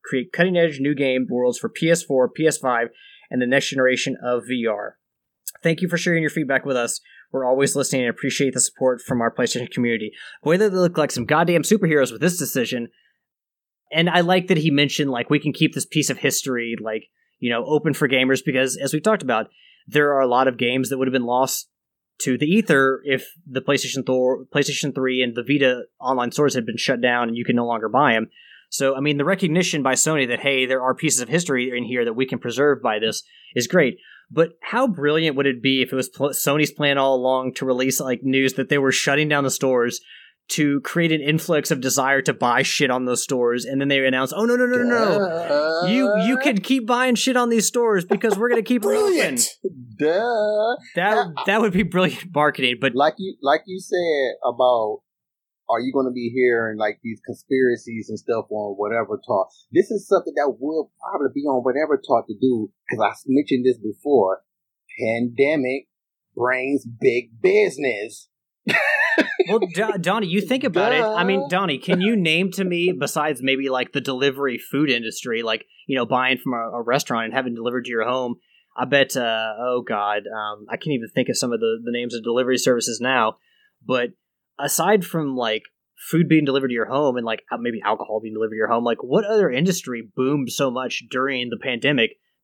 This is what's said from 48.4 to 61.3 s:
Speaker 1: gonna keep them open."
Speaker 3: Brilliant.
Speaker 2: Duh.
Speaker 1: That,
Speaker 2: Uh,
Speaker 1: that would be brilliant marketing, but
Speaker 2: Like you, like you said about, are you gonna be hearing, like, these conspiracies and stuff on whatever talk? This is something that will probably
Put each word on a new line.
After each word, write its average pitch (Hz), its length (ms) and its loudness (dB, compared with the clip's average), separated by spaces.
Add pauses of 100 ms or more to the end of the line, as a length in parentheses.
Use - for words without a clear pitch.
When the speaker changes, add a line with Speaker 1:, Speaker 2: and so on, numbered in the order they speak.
Speaker 1:
gonna 233 100 2
keep 240 220 0
them 415 80 0
open." 427 140 2
Speaker 3:
Brilliant. 294 360 2 (580)
Speaker 2:
Duh. 214 800 2 (200)
Speaker 1:
That, 196 200 2
Speaker 2:
Uh, 208 140 0 (160)
Speaker 1:
that 208 160 2
would 214 100 2
be 180 100 2
brilliant 175 520 0
marketing, 143 440 2
but 127 160 0
Speaker 2:
Like 143 220 2
you, 190 240 -10
like 147 240 2
you 185 160 -10
said 156 540 0 (100)
about, 117 560 2 (720)
are 117 100 0
you 131 140 -4
gonna 131 180 0
be 120 160 -6
hearing, 117 480 2
like, 107 260 -2
these 113 220 -10
conspiracies 120 880 -2
and 107 80 -8
stuff 113 320 -4
on 104 260 -6
whatever 104 500 -2
talk? 101 220 0 (240)
This 151 180 2
is 202 160 -4
something 170 300 0
that 143 240 0
will 151 400 -4
probably 147 340 -4